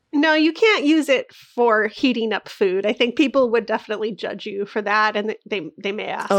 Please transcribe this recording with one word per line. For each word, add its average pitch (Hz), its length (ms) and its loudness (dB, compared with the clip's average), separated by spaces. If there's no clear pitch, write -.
No, 311 200 2
you 311 200 4
can't 415 320 2
use 302 240 2
it - 240 0
for 220 560 0
heating 226 440 0
up - 160 -6
food. 190 380 0
I 214 60 2
think 240 240 0
people 262 340 2
would 233 160 0
definitely 214 460 -6
judge - 340 -10
you 196 180 -6
for 214 180 -6
that, 214 340 0
and 208 120 -4
th-, 214 160 -6
they, 185 320 -8
they 196 160 -6
may 196 140 -8
ask - 240 -6
you 202 80 2